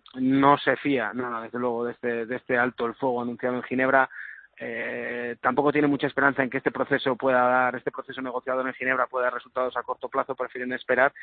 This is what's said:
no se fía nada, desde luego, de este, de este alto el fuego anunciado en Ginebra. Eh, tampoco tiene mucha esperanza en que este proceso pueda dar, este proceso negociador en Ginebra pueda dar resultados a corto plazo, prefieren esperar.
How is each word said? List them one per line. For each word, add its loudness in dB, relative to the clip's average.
no 6
se 2
fía -2
nada, -6
desde -10
luego, -2
de -4
este, -4
de -6
este -2
alto 0
el -4
fuego -2
anunciado -4
en -4
Ginebra. 4
Eh, -8
tampoco 4
tiene 4
mucha 0
esperanza 2
en -4
que -4
este 0
proceso 0
pueda 2
dar, 4
este -6
proceso -12
negociador -4
en -6
Ginebra 0
pueda -2
dar 0
resultados -4
a -2
corto -8
plazo, -2
prefieren -6
esperar. 2